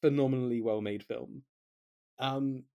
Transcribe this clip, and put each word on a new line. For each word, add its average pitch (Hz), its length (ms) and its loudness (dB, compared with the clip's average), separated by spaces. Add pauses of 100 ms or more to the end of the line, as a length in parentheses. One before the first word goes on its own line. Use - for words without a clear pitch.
phenomenally 131 640 2
well-made 107 420 0
film. 120 400 -10 (760)
Um, 135 460 -2 (160)